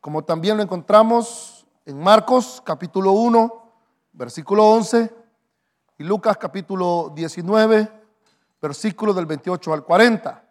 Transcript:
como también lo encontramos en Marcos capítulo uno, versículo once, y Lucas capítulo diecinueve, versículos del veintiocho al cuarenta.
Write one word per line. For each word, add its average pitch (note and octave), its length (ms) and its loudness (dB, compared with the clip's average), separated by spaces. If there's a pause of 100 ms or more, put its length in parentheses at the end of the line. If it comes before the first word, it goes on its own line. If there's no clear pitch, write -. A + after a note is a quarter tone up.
como D3+ 240 -8
también F3 320 -2
lo G#3+ 60 -2
encontramos G#3+ 1040 0 (180)
en C#3+ 180 -14
Marcos A3 640 2
capítulo F#3 480 -2
uno, A3+ 580 0 (420)
versículo D#3+ 540 0
once, A3+ 460 2 (880)
y D3+ 60 -14
Lucas G3+ 340 -2
capítulo F3 760 -6
diecinueve, G#3+ 760 0 (720)
versículos F#3+ 520 -4
del F3+ 120 -4
veintiocho D#3+ 480 -8
al D3+ 100 -8
cuarenta. G#3+ 680 2